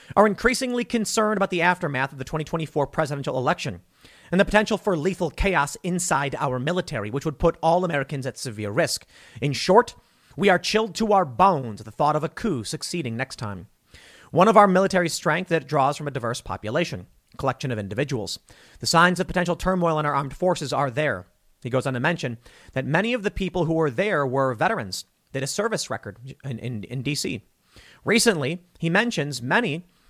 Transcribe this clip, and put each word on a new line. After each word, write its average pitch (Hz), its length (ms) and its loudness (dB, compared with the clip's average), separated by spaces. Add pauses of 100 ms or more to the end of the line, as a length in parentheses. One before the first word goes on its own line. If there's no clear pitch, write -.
(160)
are 214 120 8
increasingly 240 580 0
concerned 214 520 0
about 190 120 2
the 170 140 0
aftermath 151 480 0
of 139 80 -16
the 131 40 -8
twenty 156 200 -4
twenty-four 156 420 -2
presidential 143 500 -4
election 131 460 -2 (500)
and 175 80 4
the 196 60 6
potential 208 320 2
for 190 180 0
lethal 170 360 -2
chaos 165 500 0
inside 165 540 0
our 127 240 -2
military, 156 500 -4
which 135 160 -4
would 151 140 -4
put 170 240 2
all 170 200 4
Americans 143 440 -4
at 123 100 -8
severe 107 320 -8
risk. 135 380 -2 (340)
In 143 120 0
short, 208 420 4 (400)
we 196 140 4
are 180 100 6
chilled 214 340 0
to 214 200 2
our 190 120 6
bones 131 560 2
at 101 40 -16
the 107 60 -14
thought 151 240 2
of 151 80 0
a 156 60 -4
coup 147 340 -4
succeeding 131 540 -6
next 135 200 -8
time. 101 320 -10 (600)
One 170 180 6
of 220 100 6
our 208 100 10
military's 185 460 2
strength 175 360 -2
that 160 140 2
it 147 40 -18
draws 143 300 2
from 151 100 -8
a 139 40 -6
diverse 120 300 -4
population, 107 640 -6 (260)
a - 40 -20
collection 131 340 -4
of 107 80 -2
individuals. 104 600 -4 (400)
The 123 60 -10
signs 175 340 4
of 185 80 -2
potential 175 280 -2
turmoil 170 440 0
in 151 60 -2
our 147 80 0
armed 139 220 -4
forces 160 360 0
are 135 200 0
there." 117 360 -2 (360)
He 127 60 -8
goes 127 180 0
on 131 60 -2
to 123 60 -4
mention 139 380 -2 (360)
that 131 120 -2
many 185 280 0
of 226 100 -4
the 202 80 -2
people 180 340 -2
who 165 80 0
were 160 160 2
there 151 380 0
were 131 260 0
veterans, 135 520 -2 (260)
did 131 120 -4
a 135 40 -4
service 208 420 -4
record 113 540 -10
in, 131 160 -8
in, 113 240 -8
in 131 180 -8
D 143 140 -2
C. - 260 -4 (600)
Recently, 180 600 2 (160)
he 165 100 0
mentions 165 520 0
many, 170 440 0 (240)